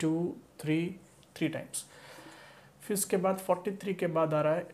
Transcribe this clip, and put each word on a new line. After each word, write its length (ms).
टू, 320
थ्री, 180
थ्री 120
टाइम्स। 360
फिर 140
उसके 200
बाद 220
फ़ोर्टी 380
थ्री 180
के 120
बाद 280
आ 60
रहा 140
है 200